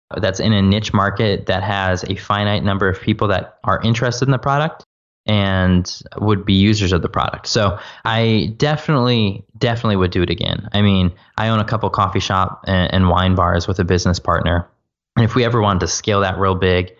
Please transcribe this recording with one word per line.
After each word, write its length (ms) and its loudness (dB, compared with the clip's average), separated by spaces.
that's 180 0
in 140 2
a 80 2
niche 320 2
market 500 0
that 180 -2
has 420 -2
a 120 -6
finite 480 -2
number 240 0
of 100 -2
people 300 0
that 360 -4
are 180 0
interested 440 0
in 60 4
the 60 0
product 440 -2
and 760 2
would 300 0
be 80 2
users 380 2
of 100 2
the 80 -4
product. 360 -4
So 320 0
I 500 0
definitely, 880 0
definitely 380 0
would 140 2
do 120 0
it 80 0
again. 420 -6
I 80 2
mean, 320 2
I 120 0
own 100 0
a 80 0
couple 240 -2
coffee 300 0
shop 460 -2
and, 280 0
and 160 4
wine 240 2
bars 340 0
with 120 -2
a 40 0
business 340 0
partner. 480 -2
And 100 4
if 80 -2
we 100 2
ever 160 0
wanted 200 2
to 80 -2
scale 340 0
that 160 -2
real 160 0
big 460 0